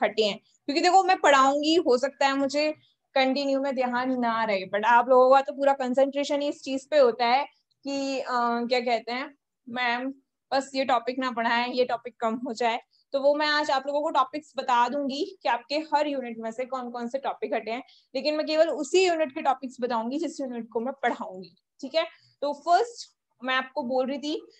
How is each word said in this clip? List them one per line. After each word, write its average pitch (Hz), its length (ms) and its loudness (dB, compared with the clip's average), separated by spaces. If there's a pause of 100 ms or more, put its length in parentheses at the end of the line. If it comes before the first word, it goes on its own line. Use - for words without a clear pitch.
हटे 269 200 0
हैं, 214 140 0
क्योंकि - 440 -6
देखो 359 220 6
मैं 370 160 2
पढ़ाऊंगी, 285 580 4
हो 294 200 2
सकता 277 300 -2
है 269 100 0
मुझे 285 340 0 (440)
continue 269 460 0
में 277 140 -4
ध्यान 247 440 -2
ना 226 240 0
रहे, 196 260 -2
but 208 160 -2
आप 240 240 6
लोगों 254 220 8
का 269 100 8
तो 269 120 -6
पूरा 277 220 2
concentration 277 680 0
इस 285 200 -4
चीज 269 260 -6
पे 302 100 4
होता 240 260 4
है 254 180 4 (420)
कि, 269 340 -4
अ, - 100 -6
क्या 240 500 0
कहते 233 320 -2
हैं, 277 220 -8 (340)
मैम 247 460 -4 (380)
बस 269 240 -2
ये 269 100 0
topic 247 340 -2
ना 262 120 -2
पढ़ाएं, 233 420 -2
ये 247 120 0
topic 240 340 -8
कम 226 160 -2 (120)
हो 247 60 -8
जाए। 233 260 -2 (340)
तो 277 80 0
वो 285 140 4
मैं 302 120 0
आज 302 240 0
आप 269 160 0
लोगों 285 140 -2
को 311 80 -2
topics 302 480 -2
बता 247 320 2
दूंगी 277 340 -4 (180)
कि 285 80 -2
आपके 240 260 -4 (180)
हर 302 140 2
unit 240 320 -6
में 226 120 -8
से 247 140 -8
कौन 247 260 -8
कौन 240 160 -8
से 254 120 -8
topic 233 340 -4
हटे 220 180 -4
हैं, 254 120 -6 (320)
लेकिन 285 220 -2
मैं 302 80 -2
केवल 311 240 2
उसी 311 360 2
unit 320 280 0
के 320 80 -8
topics 262 400 -2
बताऊंगी 240 380 -4
जिस 311 220 -8
unit 240 320 -8
को 233 60 -2
मैं 247 140 -6 (100)
पढ़ाऊंगी, 190 520 -6 (260)
ठीक 262 140 -8
है। 320 100 0 (360)
तो 285 120 -4 (120)
first 370 440 0 (320)
मैं 262 140 -2
आपको 262 280 -4
बोल 254 240 -2
रही 277 120 -6
थी 294 160 -6 (240)